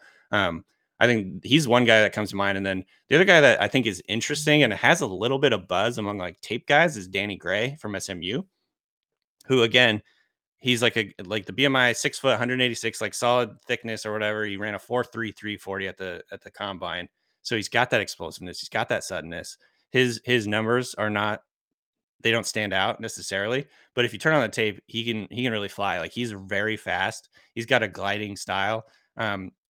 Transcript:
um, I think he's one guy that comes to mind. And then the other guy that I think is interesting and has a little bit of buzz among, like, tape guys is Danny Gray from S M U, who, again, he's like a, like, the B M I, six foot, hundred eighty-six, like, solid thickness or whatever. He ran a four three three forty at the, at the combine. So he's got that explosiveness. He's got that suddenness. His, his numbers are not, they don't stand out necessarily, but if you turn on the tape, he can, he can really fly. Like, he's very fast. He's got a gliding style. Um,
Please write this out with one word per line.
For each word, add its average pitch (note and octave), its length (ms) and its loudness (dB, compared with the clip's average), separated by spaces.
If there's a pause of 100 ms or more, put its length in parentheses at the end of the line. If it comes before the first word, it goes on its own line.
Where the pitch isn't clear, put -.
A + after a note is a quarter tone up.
(320)
um, F2+ 320 0 (360)
I A#2 80 6
think G#2 360 -2
he's C#3 240 2
one A#2+ 180 6
guy A2+ 160 8
that G2+ 120 4
comes G#2+ 160 -4
to - 60 -8
mind. G2 240 -2
And G2 60 -4
then F#2+ 200 -4 (220)
the B2+ 80 4
other F3+ 100 6
guy F3+ 160 8
that B2+ 180 8
I G#2 80 2
think A#2+ 200 2
is F2+ 200 -4
interesting D3+ 540 2
and A#2+ 100 4
has C#3+ 300 4
a C3+ 60 0
little A2 320 -2
bit C#3 140 4
of F#2+ 140 -2
buzz A2 300 0
among, G2+ 220 -4
like, F2 220 -8
tape - 260 -8
guys D#3+ 280 4
is F#2 120 -10
Danny G2 300 -4
Gray G#2+ 420 -4
from G#2 160 -8
S - 140 -8
M F2+ 120 -8
U, A2+ 240 -4 (1040)
who, B2+ 160 4
again, A2+ 400 6 (560)
he's B2 240 0
like A#2 140 2
a, G2+ 140 -2 (120)
like, G2 240 -6
the A2 60 -10
B C3 120 2
M C3+ 100 4
I, B2 180 4
six - 260 -4
foot, B2+ 180 2
hundred B2 240 0
eighty-six, A2+ 400 -2
like, G#2+ 140 -6
solid B2 340 2 (160)
thickness A2+ 400 -6
or G#2+ 80 -6
whatever. G#2+ 320 -2
He G2+ 120 -6
ran G#2 180 -6
a F#2+ 40 -8
four B2 240 -2
three A2+ 280 -8
three G#2 260 -10
forty F#2+ 300 -6
at F2+ 100 -12
the, F#2 240 -10 (100)
at G2 120 -14
the G2 80 -20
combine. F2+ 580 -8 (320)
So - 140 -6
he's G#2 140 -4
got A#2+ 200 2
that A#2 120 2
explosiveness. F2 580 -10
He's - 100 -12
got A2 200 -4
that A2+ 140 -2
suddenness. E2+ 540 -10 (320)
His, B2 340 2
his A#2 220 0
numbers A2 480 0
are G#2+ 160 -2
not, G#2 320 -2 (800)
they A2+ 100 0
don't A2+ 160 2
stand G#2 280 -4
out F#2+ 260 0
necessarily, A2 640 -4 (300)
but B2 100 2
if - 80 -2
you C3+ 60 -12
turn D#3+ 160 2
on C#3+ 60 4
the A2 80 0
tape, G#2+ 360 -2
he A2+ 180 -6
can, A2 280 -4
he A#2 100 -6
can B2+ 100 -2
really G#2 160 -4
fly. F#2+ 320 -4
Like, E2 120 -6
he's A#2+ 200 -6
very G2+ 460 -4
fast. F#2 520 -4 (260)
He's A2+ 100 -6
got B2 160 4
a A2 60 0
gliding G2+ 480 -6
style. G2+ 500 -4 (320)
Um, G2+ 360 -6 (160)